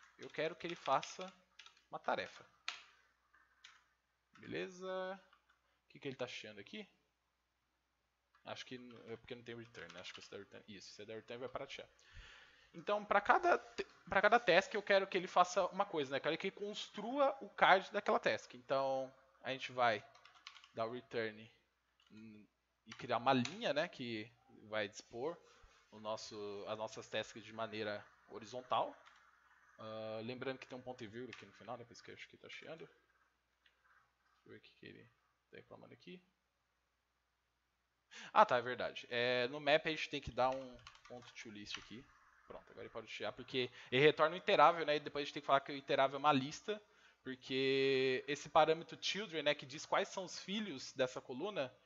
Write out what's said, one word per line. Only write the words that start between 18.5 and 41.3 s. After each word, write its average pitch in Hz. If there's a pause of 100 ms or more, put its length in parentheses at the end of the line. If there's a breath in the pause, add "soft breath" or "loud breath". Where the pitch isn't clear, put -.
Então, 135 (300)
a 123
gente 131
vai 120 (720)
dar 113
o 117
return 117 (580)
e 107 (500)
criar 120
uma 127
linha, 156
né? 156
Que 117 (340)
vai 107
dispor 127 (540 soft breath)
o 107
nosso, 104
as 107
nossas 110
tasks 110
de 110
maneira 107 (260)
horizontal. 113 (800)
Ah, 110
lembrando 127
que -
tem 131
um 123
ponto 120
e 107
vírgula 117
aqui -
no 101
final, 120
né? 120
Por 120
isso -
que -
eu 101
acho -
que -
tá -
chiando. - (1500)
Deixa -
eu -
ver 107
o -
que -
que -
ele 110 (420)
tá -
reclamando 113
aqui. 180 (2250 loud breath)
Ah, 214
tá, 127
é 120
verdade. 110
É, 123
no 147
map 147
a 165
gente 156
tem 143
que -
dar 123
um 131 (300)
ponto 123